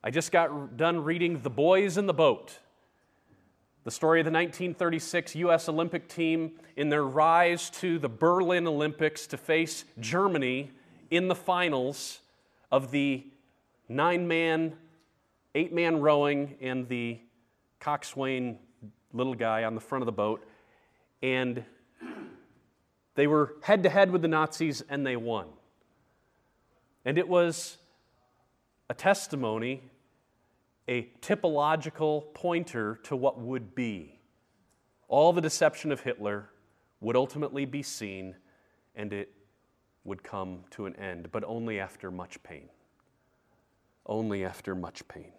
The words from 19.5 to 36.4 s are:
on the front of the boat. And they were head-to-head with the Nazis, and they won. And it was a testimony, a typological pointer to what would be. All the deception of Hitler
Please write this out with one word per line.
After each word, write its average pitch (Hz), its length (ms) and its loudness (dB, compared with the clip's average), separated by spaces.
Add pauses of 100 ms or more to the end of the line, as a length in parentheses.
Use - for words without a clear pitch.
on 113 120 -2
the 113 60 -6
front 131 200 -6
of 117 60 -2
the 117 40 -2
boat. 107 320 -2 (800)
And 127 420 -2 (1500)
they 143 140 4
were 151 340 2
head-to-head 190 480 4
with 180 140 2
the 170 40 0
Nazis, 156 640 0
and 139 160 -2
they 127 100 -2
won. 113 320 -4 (1600)
And 143 140 2
it 170 80 0
was 175 500 2 (1120)
a 123 60 -8
testimony, 127 880 -2 (1040)
a 123 160 -2 (180)
typological 156 1120 0
pointer 165 680 -4
to 147 120 -6
what 127 240 0
would 120 360 -8
be. 104 440 -6 (880)
All 156 240 6
the 170 100 2
deception 156 500 0
of 135 100 -4
Hitler 104 480 -4 (520)